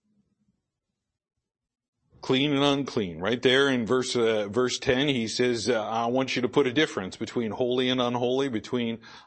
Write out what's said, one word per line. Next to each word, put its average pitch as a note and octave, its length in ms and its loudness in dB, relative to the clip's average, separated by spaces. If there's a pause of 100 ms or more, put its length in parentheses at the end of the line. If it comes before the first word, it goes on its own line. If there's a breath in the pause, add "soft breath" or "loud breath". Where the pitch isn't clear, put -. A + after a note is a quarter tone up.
(2250)
Clean C3+ 320 0
and C#3 120 2
unclean. B2 560 0
Right A2 220 -2
there C3+ 280 4
in B2 160 0
verse, B2+ 280 0
uh, A2+ 360 2
verse B2 280 0
ten, C3+ 300 0
he A#2+ 220 0
says, A#2 400 0
uh, A2+ 120 2
"I A2+ 260 -2
want B2+ 280 0
you B2+ 60 -2
to A#2+ 80 0
put C#3+ 180 2
a A#2+ 60 -4
difference A#2 420 -2
between A2+ 360 -4
holy B2+ 380 0
and B2+ 120 2
unholy, B2 480 0
between A2+ 500 -4 (280 loud breath)